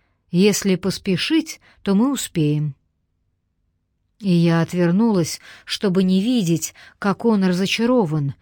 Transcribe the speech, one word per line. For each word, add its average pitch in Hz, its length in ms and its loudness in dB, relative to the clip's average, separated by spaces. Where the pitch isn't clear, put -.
Если 190 460 2
поспешить, 196 840 -2
то 202 120 0
мы 226 160 2
успеем». 151 640 -2
И 196 120 0
я 170 300 4
отвернулась, 180 760 0
чтобы 190 360 -2
не 190 200 2
видеть, 196 500 0
как 202 280 -4
он 214 180 2
разочарован, 185 960 0